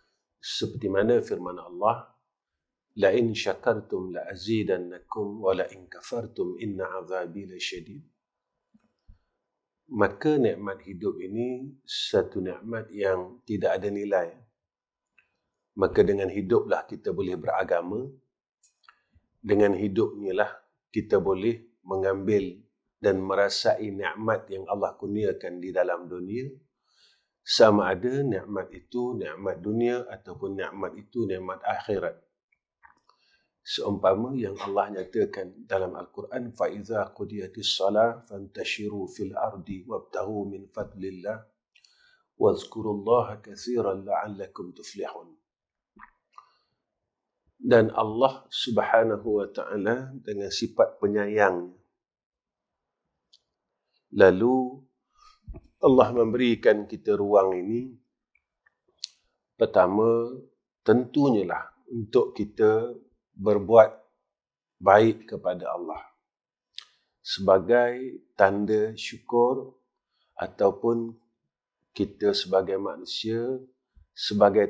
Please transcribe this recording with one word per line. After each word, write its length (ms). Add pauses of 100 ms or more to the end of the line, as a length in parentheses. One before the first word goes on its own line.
(380)
Seperti 480
mana 320
firman 400
Allah, 480 (880)
"La 160
in 240
syakartum 800
la 160
azidannakum 1120
wa 80
la 240
in 160
kafartum 720
inna 240 (160)
azabi 480
lasyadid." 560 (1800)
Maka 480
nikmat 480
hidup 320
ini 560 (160)
satu 560
nikmat 480
yang 560
tidak 320
ada 80
nilai. 480 (1400)
Maka 240
dengan 240
hiduplah 560
kita 320
boleh 240
beragama. 640 (1400)
Dengan 320
hidupnya 640
lah 140 (420)
kita 320
boleh 640
mengambil 720 (400)
dan 240
merasai 640
nikmat 640
yang 160
Allah 240
kurniakan 640
di 160
dalam 320
dunia. 480 (880)
Sama 480
ada 320
nikmat 560
itu 400
nikmat 480
dunia 400
ataupun 480
nikmat 480
itu 240
nikmat 400
akhirat. 640 (1400)
Seumpama 640
yang 320
Allah 320
nyatakan 720
dalam 240
Al-Quran, 640
"Fa 160
iza 400
qudiyatis 560
shalah 560
fantashiru 880
fil 240
ardi 480
wabtaghu 640
min 240
fadlillah 640 (1040)
wazkurullaha 1040
katsiran 640
la'allakum 640
tuflihun." 640 (2250)
Dan 320
Allah 560
Subhanahu 880
wa 160
Ta'ala 640
dengan 320
sifat 480
penyayang, 720 (2500)
lalu 640 (1040)
Allah 320
memberikan 720
kita 320
ruang 320
ini, 400 (1700)
pertama, 800 (400)
tentunya 640
lah 240 (240)
untuk 400
kita 640 (420)
berbuat 560 (880)
baik 480
kepada 480
Allah 240 (1200)
sebagai 1120
tanda 640
syukur 800 (560)
ataupun 800 (800)
kita 400
sebagai 480
manusia 800 (480)
sebagai 600